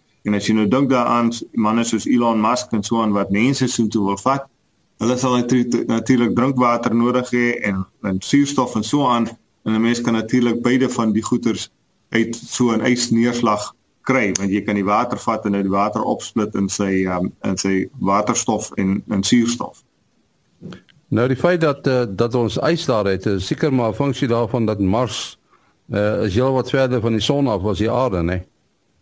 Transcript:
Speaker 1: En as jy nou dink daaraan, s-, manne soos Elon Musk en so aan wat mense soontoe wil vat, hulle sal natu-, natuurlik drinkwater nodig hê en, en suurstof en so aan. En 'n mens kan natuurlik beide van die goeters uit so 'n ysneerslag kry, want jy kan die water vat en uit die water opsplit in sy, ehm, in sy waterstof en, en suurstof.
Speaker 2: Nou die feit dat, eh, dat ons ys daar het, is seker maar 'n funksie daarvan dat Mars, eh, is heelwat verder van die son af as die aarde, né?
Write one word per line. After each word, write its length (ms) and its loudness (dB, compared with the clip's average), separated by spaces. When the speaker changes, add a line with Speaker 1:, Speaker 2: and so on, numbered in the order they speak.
Speaker 1:
En 120 -2
as 140 -2
jy 60 2
nou 140 2
dink 220 2
daaraan, 440 2
s-, 180 -10
manne 320 0
soos 220 -2
Elon 360 2
Musk 300 0
en 120 -2
so 180 0
aan 100 0
wat 180 0
mense 380 0
soontoe 380 0
wil 120 -2
vat, 280 -2
hulle 200 0
sal 200 0
natu-, 500 0
natuurlik 480 2
drinkwater 600 0
nodig 360 2
hê 300 0
en, 240 -2
en 180 -4
suurstof 560 0
en 80 0
so 240 0
aan. 200 2
En 100 -2
'n 80 2
mens 200 2
kan 120 0
natuurlik 480 0
beide 280 2
van 220 0
die 120 0
goeters 460 -2
uit 260 0
so 360 -2
'n 140 0
ysneerslag 880 0
kry, 300 0
want 180 -2
jy 120 0
kan 140 -2
die 100 0
water 320 0
vat 280 -4
en 100 0
uit 80 0
die 80 0
water 320 0
opsplit 520 -4
in 140 0
sy, 360 0
ehm, 220 -2
in 160 -2
sy 320 -2
waterstof 720 0
en, 360 -2
en 160 -2
suurstof. 600 0
Speaker 2:
Nou 200 2
die 100 0
feit 240 2
dat, 260 0
eh, 220 2
dat 260 -2
ons 220 0
ys 280 0
daar 200 2
het, 200 0
is 200 0
seker 280 0
maar 160 2
'n 40 -2
funksie 340 -2
daarvan 380 0
dat 140 -2
Mars, 600 0
eh, 320 0
is 120 -2
heelwat 340 2
verder 320 2
van 100 0
die 100 0
son 260 0
af 180 -2
as 120 -2
die 140 0
aarde, 320 0
né? 200 -2